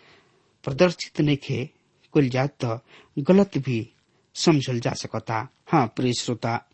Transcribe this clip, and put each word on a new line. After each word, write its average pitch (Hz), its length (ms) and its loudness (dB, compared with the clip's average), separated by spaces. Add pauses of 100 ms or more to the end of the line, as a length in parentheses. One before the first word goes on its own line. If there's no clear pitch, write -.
(640)
प्रदर्शित 170 580 0
नइखे 139 480 -2 (440)
कइल 143 160 4
जात, 127 340 -2
त 117 180 -4 (380)
गलत 190 380 4
भी 127 360 -4 (420)
समझल 135 440 2
जा 131 120 -4
सकता। 113 580 -8 (180)
हाँ, 139 200 2
प्रिय 123 260 -2
श्रोता, 117 600 -6